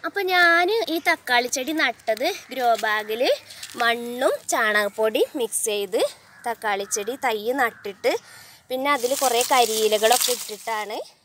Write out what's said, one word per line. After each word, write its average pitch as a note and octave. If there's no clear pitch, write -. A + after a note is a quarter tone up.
അപ്പോൾ F4+
ഞാൻ F4
ഈ -
തക്കാളി B3
ചെടി C4
നട്ടത് A#3
ഗ്രോ B3
ബാഗിൽ G#3+
മണ്ണും A#3+
ചാണകപ്പൊടി A3
mix -
ചെയ്ത് G3+
തക്കാളി G3+
ചെടി A3
തൈ A3
നട്ടിട്ട് A3
പിന്നെ C4
അതിൽ B3
കുറേ A#3+
കരിയിലകളൊക്കെ A3
ഇട്ടിട്ടാണ് G#3+